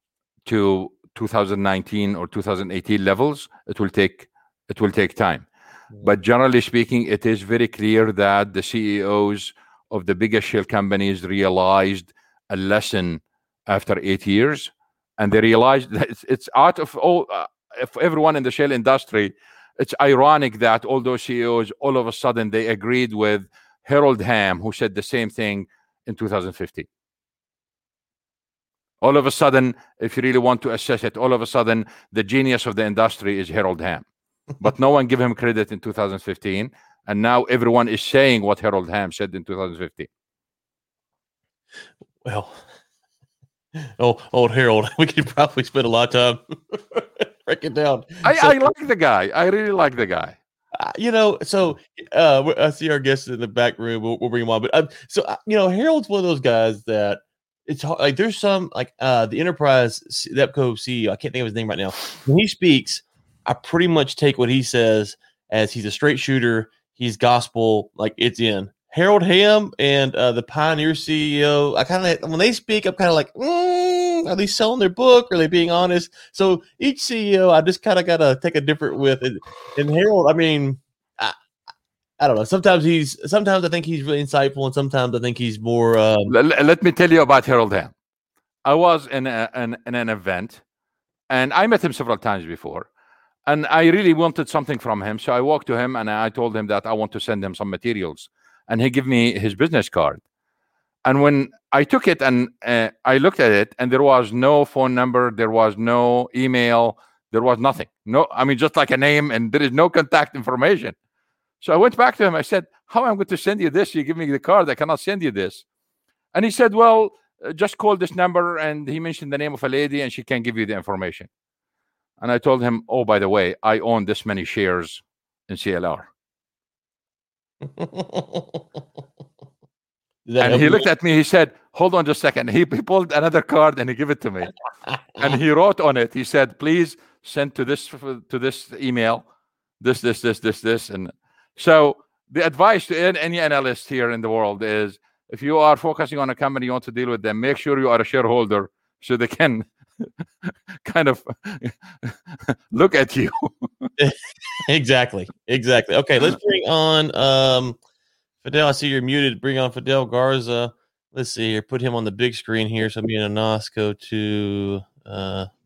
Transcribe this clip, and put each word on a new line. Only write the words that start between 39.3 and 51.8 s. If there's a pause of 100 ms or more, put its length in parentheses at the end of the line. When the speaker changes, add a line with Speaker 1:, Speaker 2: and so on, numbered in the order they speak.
Speaker 1:
in
two
thousand
fifteen. (2250)
Speaker 2:
Well, (680)
<laughs>
old, (120)
old
Harold,
<laughs>
we
could
probably
spend
a
lot
of
time (480)
<laughs>
breaking
down. (200)
Speaker 1:
I,
Speaker 2:
So
Speaker 1:
I
like
the
guy.
I
really
like
the
guy. (420)
Speaker 2:
Uh,
you
know,
so, (340)